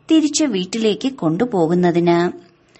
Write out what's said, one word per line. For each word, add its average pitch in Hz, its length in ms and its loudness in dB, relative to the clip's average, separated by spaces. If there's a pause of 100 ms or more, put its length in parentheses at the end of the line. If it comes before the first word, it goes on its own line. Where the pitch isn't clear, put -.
(100)
തിരിച്ച് 311 340 2
വീട്ടിലേക്ക് 214 680 -2
കൊണ്ടുപോകുന്നതിന്. 175 1200 0 (500)